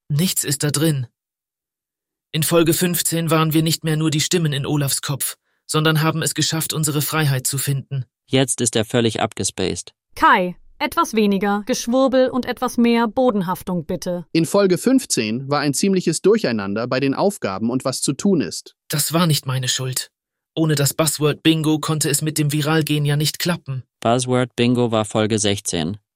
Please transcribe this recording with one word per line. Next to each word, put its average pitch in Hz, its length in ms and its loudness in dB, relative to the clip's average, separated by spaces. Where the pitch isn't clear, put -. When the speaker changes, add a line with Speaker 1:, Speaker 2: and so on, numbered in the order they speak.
Speaker 1:
Nichts 160 340 0
ist 143 180 -4
da 147 80 0
drin. 143 360 0
In 156 100 -2
Folge 170 320 4
fünfzehn 165 560 -2
waren 160 240 2
wir 160 80 4
nicht 160 200 -2
mehr 160 140 0
nur 156 140 0
die 151 100 0
Stimmen 160 320 0
in 139 140 -4
Olafs 139 340 -2
Kopf, - 380 -6
sondern 156 360 2
haben 160 180 0
es - 140 -2
geschafft, 160 400 -4
unsere 151 260 -2
Freiheit 143 460 0
zu - 100 -4
finden. 139 480 -4
Speaker 2:
Jetzt 131 340 0
ist 123 160 0
er 110 80 2
völlig 117 380 0
abgespaced. - 720 -4
Speaker 3:
Kai, 233 380 2
etwas 311 300 -2
weniger 202 540 2
Geschwurbel 254 640 2
und 254 160 -4
etwas - 320 -4
mehr 233 280 4
Bodenhaftung, 185 800 0
bitte. 175 480 -6
Speaker 4:
In 165 140 4
Folge 190 320 2
fünfzehn 135 720 0
war 143 100 2
ein 143 140 0
ziemliches 185 480 0
Durcheinander 113 640 0
bei 127 140 -2
den 139 140 0
Aufgaben 117 540 -2
und 127 160 -2
was 131 160 -4
zu 147 140 -2
tun 190 260 2
ist. - 360 -8
Speaker 1:
Das 147 240 -2
war 170 140 2
nicht 151 180 0
meine 131 240 -4
Schuld. 131 420 -6
Ohne 156 220 2
das 139 180 0
Buzzword 151 480 0
Bingo 156 380 2
konnte 156 280 -2
es 143 140 0
mit 156 160 -2
dem 147 120 2
Viralgehen 151 540 0
ja 143 120 0
nicht 151 220 -2
klappen. 151 460 -6
Speaker 2:
Buzzword 123 560 0
Bingo 120 340 2
war 110 140 2
Folge 107 340 0
sechzehn, 98 600 -2